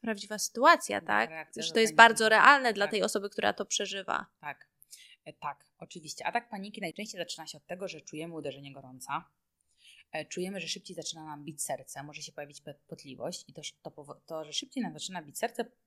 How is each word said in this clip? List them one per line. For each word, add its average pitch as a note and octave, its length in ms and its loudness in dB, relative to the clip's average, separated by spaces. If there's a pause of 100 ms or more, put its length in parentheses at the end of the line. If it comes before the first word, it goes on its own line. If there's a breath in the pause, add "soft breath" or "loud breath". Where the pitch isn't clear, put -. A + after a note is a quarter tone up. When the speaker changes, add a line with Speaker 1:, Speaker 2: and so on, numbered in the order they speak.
Speaker 1:
prawdziwa G#3+ 380 -6
sytuacja, B3 600 4
tak? G#3 300 0
Speaker 2:
Reakcja D#3+ 320 -12
Speaker 1:
Że E3 60 -4
Speaker 2:
do D#3+ 60 -10
Speaker 1:
to D3+ 60 6
jest A3 160 6
Speaker 2:
paniki. A3+ 120 12
Speaker 1:
bardzo A3 200 4
realne B3 440 8
dla G3+ 120 2
Speaker 2:
Tak. G3+ 60 0
Speaker 1:
tej G#3 120 0
osoby, G3+ 280 -2
która - 220 -2
to G3+ 140 -6
przeżywa. G3 600 -4 (140)
Speaker 2:
Tak. - 280 -14 (560 loud breath)
E, D#3 80 -16
tak, - 320 -10 (140)
oczywiście. - 480 -10
Atak A#3+ 220 2
paniki G#3 320 -10
najczęściej F#3+ 380 -6
zaczyna E3 280 -6
się D#3 120 -12
od - 80 -20
tego, F#3 220 -8
że D#3 120 -10
czujemy D#3+ 340 -10
uderzenie C#3 380 -8
gorąca. C3+ 520 -10 (880 soft breath)
E, D#3 120 -6
czujemy, F#3 360 -6
że E3 80 -8
szybciej F#3 280 -10
zaczyna D#3+ 280 -10
nam D3 200 -12
bić D3+ 180 -10
serce, C3+ 400 -8
może D3 200 -14
się D3 100 -14
pojawić D3 300 -14
pe-, C#3+ 120 -14 (140)
potliwość C#3+ 600 -10
i C#3+ 40 -20
to, D3+ 100 -16 (200)
to D3+ 80 -12
powo-, D3 360 -18
to, D#3 180 -8
że D3+ 80 -16
szybciej C4 300 -6
nam E3+ 100 -6
zaczyna E3+ 300 -10
bić D3 160 -16
serce A3+ 260 -4 (220)